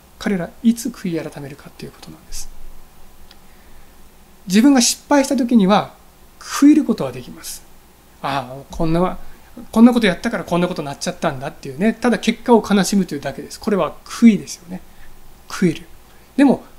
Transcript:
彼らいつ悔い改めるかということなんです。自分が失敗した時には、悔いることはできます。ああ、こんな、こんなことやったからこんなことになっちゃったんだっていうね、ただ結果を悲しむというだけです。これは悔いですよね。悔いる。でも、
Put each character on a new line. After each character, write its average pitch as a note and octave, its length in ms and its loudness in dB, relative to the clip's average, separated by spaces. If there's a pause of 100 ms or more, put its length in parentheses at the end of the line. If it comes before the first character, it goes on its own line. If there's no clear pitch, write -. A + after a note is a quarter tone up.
(200)
彼 G3+ 160 -4
ら E3+ 140 -8 (120)
い A#3 100 4
つ A#3 180 -10
悔 E3 300 -8
い D3+ 100 -10
改 C#3+ 120 -16
め C#3 60 -14
る D3+ 80 -18
か - 120 -20
と - 160 -18
い C#3 40 -14
う - 20 -18
こ - 100 -20
と D#3 120 -20
な D#3+ 40 -20
ん - 100 -20
で - 60 -12
す。 - 160 -6 (2000)
自 G3+ 160 4
分 C#4+ 100 6
が C4 80 6
失 - 280 -2
敗 C#4+ 160 4
し C#4 40 -6
た C#4 80 0
時 A#3+ 200 0
に F#3+ 100 6
は、 F3+ 280 0 (440)
悔 - 320 4
い D4+ 60 6
る C#4+ 80 4
こ A3+ 100 0
と - 80 -4
は C3 80 -4
で B2+ 120 -12
き - 100 -18
ま E2 100 -20
す。 - 220 -16 (580)
あ C3+ 340 -6
あ、 C#3 140 -16
こ E3 160 -2
ん D#3+ 60 0
な、 F#3 260 0 (540)
こ A3+ 100 6
ん - 20 12
な B3 80 8
こ B3 60 -2
と A3 80 2
や F3 80 2
っ - 60 -10
た A#3 100 -6
か G#3 80 -6
ら E3 60 -10
こ F3 120 -2
ん F3 40 2
な F3 80 0
こ F3+ 80 -8
と E3+ 60 -6
に D3 40 -10
な C#3 80 -8
っ - 60 -14
ち - 80 -8
ゃ - 20 -4
っ F3 80 -12
た E3 140 -4
ん B2+ 80 -10
だ C#3 80 -10
っ - 40 -10
て - 160 -16
い C3+ 40 -12
う C3 80 -14
ね、 A3 140 0
た - 140 -2
だ A3 120 0
結 - 240 -2
果 B3 100 4
を G#3+ 140 4
悲 G3+ 160 2
し - 100 -2
む F#3+ 100 2
と D#3 120 -8
い - 20 -10
う - 20 -10
だ C#3 140 -10
け D3 80 -12
で - 80 -18
す。 - 80 -16
こ - 140 -8
れ G3 40 0
は D3+ 280 -4
悔 - 260 6
い F#3 80 2
で C#3 80 -14
す - 100 -14
よ E3+ 120 -20
ね。 F3+ 120 -14 (680)
悔 F3 220 0
い D3 40 -4
る。 - 120 -16 (520)
で C#4 60 6
も、 A#3 180 2 (160)